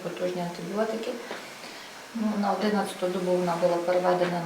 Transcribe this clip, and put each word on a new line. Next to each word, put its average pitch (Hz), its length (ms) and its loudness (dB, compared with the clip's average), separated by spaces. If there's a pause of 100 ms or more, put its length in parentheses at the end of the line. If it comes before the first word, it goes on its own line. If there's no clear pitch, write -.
потужні 180 400 -4
антибіотики, 214 680 -4 (1040)
ну, 214 260 0
на 196 120 2
одинадцяту 196 540 2
добу 180 260 0
вона 175 280 4
була 175 160 4
переведена 175 680 4